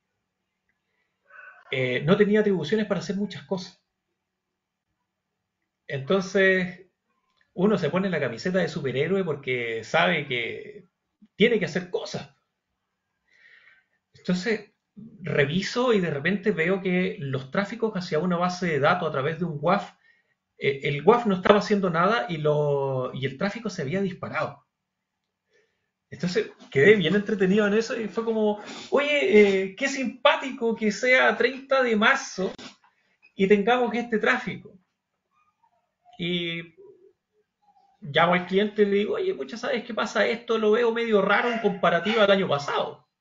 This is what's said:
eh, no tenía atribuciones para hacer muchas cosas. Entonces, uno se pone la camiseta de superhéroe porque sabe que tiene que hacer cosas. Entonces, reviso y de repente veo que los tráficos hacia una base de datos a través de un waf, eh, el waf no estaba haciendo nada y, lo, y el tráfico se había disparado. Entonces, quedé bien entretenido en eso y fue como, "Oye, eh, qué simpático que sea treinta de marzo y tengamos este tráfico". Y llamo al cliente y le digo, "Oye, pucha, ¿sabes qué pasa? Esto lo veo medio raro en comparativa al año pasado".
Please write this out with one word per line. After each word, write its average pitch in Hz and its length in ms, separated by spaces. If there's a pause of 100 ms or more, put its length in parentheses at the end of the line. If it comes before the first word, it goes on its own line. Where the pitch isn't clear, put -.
(1700)
eh, 131 340
no 175 120
tenía 208 240
atribuciones 208 460
para 180 140
hacer 185 160
muchas 202 280
cosas. - 380 (2000)
Entonces, 185 1000 (680)
uno 190 240
se 147 120
pone 190 200
la 160 100
camiseta 135 380
de 170 100
superhéroe 151 560
porque 123 600
sabe 160 420
que 117 600 (480)
tiene 226 220
que 180 80
hacer 180 240
cosas. - 440 (1800)
Entonces, - 580 (500)
reviso 190 720
y 202 80
de 170 100
repente 180 420
veo 175 300
que 185 360
los 131 320
tráficos 214 440
hacia 175 240
una 175 180
base 180 300
de 151 140
datos 170 280
a 143 40
través 143 260
de 180 60
un 156 160
waf, 185 320 (640)
eh, 135 260
el 147 180
waf 233 240
no 196 100
estaba 202 220
haciendo 196 320
nada 185 380
y, 165 100
lo, 143 760
y 131 120
el 135 120
tráfico 202 320
se - 120
había 156 180
disparado. 139 640 (1500)
Entonces, - 420 (180)
quedé 165 260
bien 170 180
entretenido 202 520
en 202 80
eso 226 260
y 214 60
fue 220 180
como, 214 380 (280)
"Oye, 214 760
eh, 190 120
qué 277 120
simpático 269 880
que 214 160
sea 254 440
treinta 262 460
de 233 140
marzo 220 560 (840)
y 190 140
tengamos 220 460
este 233 240
tráfico". - 600 (1400)
Y 170 440 (1400)
llamo 170 340
al 180 120
cliente 208 360
y 202 40
le 202 100
digo, 208 180
"Oye, 190 200
pucha, - 220
¿sabes 233 280
qué 226 100
pasa? 214 320
Esto 226 320
lo 214 140
veo 233 200
medio 226 300
raro 220 280
en 226 100
comparativa 190 640
al 196 60
año 190 180
pasado". - 600 (120)